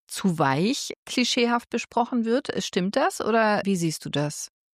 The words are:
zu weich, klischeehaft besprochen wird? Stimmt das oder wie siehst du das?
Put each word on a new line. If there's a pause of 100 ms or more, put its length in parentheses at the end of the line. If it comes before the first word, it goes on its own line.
zu
weich, (120)
klischeehaft
besprochen
wird? (120)
Stimmt
das
oder
wie
siehst
du
das? (240)